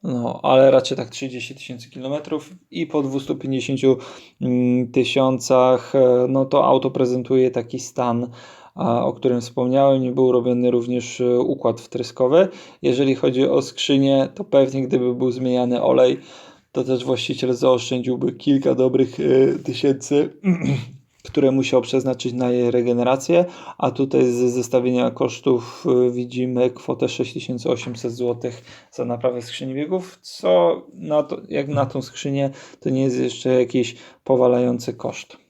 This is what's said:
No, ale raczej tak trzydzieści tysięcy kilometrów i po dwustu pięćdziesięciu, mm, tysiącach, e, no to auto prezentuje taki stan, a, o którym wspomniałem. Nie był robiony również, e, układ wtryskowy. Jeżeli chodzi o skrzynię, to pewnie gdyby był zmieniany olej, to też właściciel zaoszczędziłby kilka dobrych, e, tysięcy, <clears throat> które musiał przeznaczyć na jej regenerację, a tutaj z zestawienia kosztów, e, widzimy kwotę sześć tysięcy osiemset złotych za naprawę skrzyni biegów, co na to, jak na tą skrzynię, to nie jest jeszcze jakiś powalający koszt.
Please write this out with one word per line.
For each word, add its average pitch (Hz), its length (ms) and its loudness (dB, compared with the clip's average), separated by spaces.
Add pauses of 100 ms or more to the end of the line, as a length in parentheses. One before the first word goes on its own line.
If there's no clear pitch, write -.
No, 123 360 -4
ale 135 280 8
raczej 131 260 2
tak 120 120 -8
trzydzieści 127 460 -10
tysięcy 123 340 -18
kilometrów 147 600 -8 (220)
i 170 160 -6
po 151 140 -2
dwustu 135 340 -4
pięćdziesięciu, 135 640 0 (440)
mm, 123 500 0
tysiącach, 127 1040 2
e, 127 340 6
no 135 160 0
to 135 200 2
auto 131 260 2
prezentuje 127 600 0
taki 120 280 -6
stan, 120 500 -4 (460)
a, 120 300 0
o 131 80 -2
którym 123 280 0
wspomniałem. 131 600 2
Nie 127 100 -2
był 131 200 2
robiony 123 400 2
również, 120 500 -2
e, 123 180 2
układ 123 420 -2
wtryskowy. 131 680 2 (340)
Jeżeli 135 340 2
chodzi 135 320 0
o 139 140 2
skrzynię, 135 760 2
to 202 80 -10
pewnie 135 440 2
gdyby 123 280 0
był 127 160 0
zmieniany 123 520 0
olej, 131 360 4 (520)
to 131 120 -4
też 131 220 -2
właściciel 127 480 -2
zaoszczędziłby 127 800 0
kilka 135 420 2
dobrych, 131 440 0
e, 139 400 4
tysięcy, 139 720 0 (440)
<clears throat> - 560 -10
które 139 220 2
musiał 131 300 2
przeznaczyć 127 520 -4
na 123 160 -2
jej 123 220 2
regenerację, 123 720 2 (320)
a 139 140 -2
tutaj 135 340 0
z 123 280 0
zestawienia 123 580 0
kosztów, 120 760 -2 (220)
e, 123 40 0
widzimy 123 580 -2
kwotę 131 400 -4
sześć 120 240 -6
tysięcy 123 360 -8
osiemset 120 440 -6
złotych 120 480 -6 (300)
za 127 140 -8
naprawę 120 360 -4
skrzyni 131 320 -10
biegów, 175 480 -6
co 175 600 0 (120)
na 151 300 -2
to, - 140 -8 (120)
jak 143 180 -4
na 143 180 -2
tą 135 160 -8
skrzynię, 139 480 -4 (300)
to - 100 -4
nie 131 140 0
jest 127 160 -2
jeszcze 127 300 -4
jakiś 127 460 0 (280)
powalający 123 720 2
koszt. - 440 -12 (120)